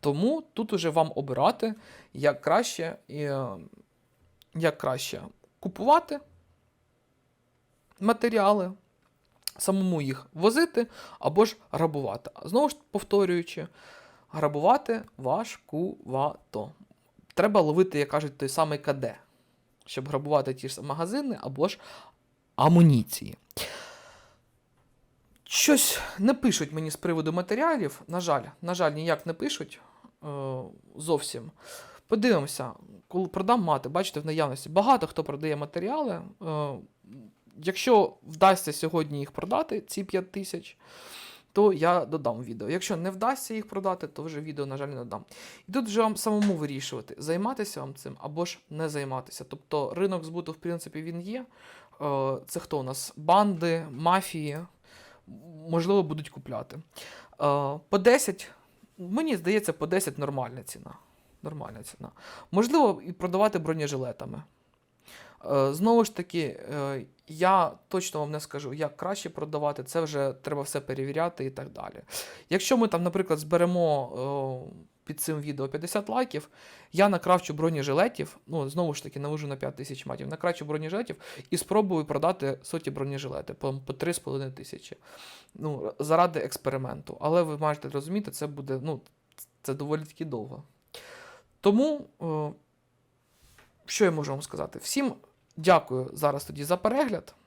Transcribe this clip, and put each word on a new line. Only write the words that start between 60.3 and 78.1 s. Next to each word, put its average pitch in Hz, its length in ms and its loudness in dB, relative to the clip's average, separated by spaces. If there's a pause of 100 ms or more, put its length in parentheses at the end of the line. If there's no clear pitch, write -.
ціна. - 320 -16 (480)
Нормальна 117 400 -10
ціна. - 280 -16 (400)
Можливо, 240 560 4
і 180 60 -8
продавати 185 460 2
бронежилетами. 143 840 -4 (1000)
Е, 139 300 4
знову 226 300 6
ж - 120 -6
таки, 170 440 -4 (120)
е, 139 340 -4 (220)
Я 175 440 4 (160)
точно 180 320 -4
вам 147 100 -4
не 151 100 -4
скажу, 143 340 -10
як 147 220 -4
краще 185 340 -6
продавати, 147 540 -4
це 165 160 -2
вже 143 420 -2
треба 147 200 -4
все 135 180 -4
перевіряти 139 640 -4
і 135 60 -4
так 139 220 -12
далі. - 300 -14 (480)
Якщо 190 260 4
ми 226 120 6
там, 175 140 0
наприклад, 180 360 0
зберемо, 147 1300 0
е, 80 140 -20 (200)
під 151 140 -10
цим 156 200 -2
відео 139 280 -4
п'ятдесят 170 400 -4
лайків, 254 400 -2 (440)
я 190 160 6
накрафчу 180 460 2
бронежилетів, 156 800 0 (100)